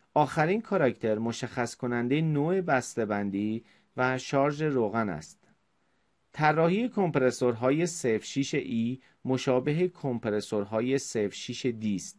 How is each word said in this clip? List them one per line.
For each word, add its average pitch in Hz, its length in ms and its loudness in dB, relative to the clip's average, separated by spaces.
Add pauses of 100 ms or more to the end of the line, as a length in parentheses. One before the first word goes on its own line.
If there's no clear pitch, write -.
(140)
آخرین 156 460 2
کاراکتر 120 580 0
مشخص 117 560 -4
کنندهٔ 123 460 0
نوع 160 400 2
بسته‌بندی 107 1040 -2 (320)
و 127 220 0
شارژ 143 440 0
روغن 113 460 0
است. 80 300 -10 (920)
طراحی 165 560 2
کمپرسورهای 131 1000 2
صفر 120 380 0
شش - 300 -4
ای 117 440 -2 (260)
مشابه 131 640 2
کمپرسورهای 110 1120 -2
صفر 104 360 -4
شش - 320 -6
دی 110 300 -2
است. - 220 -10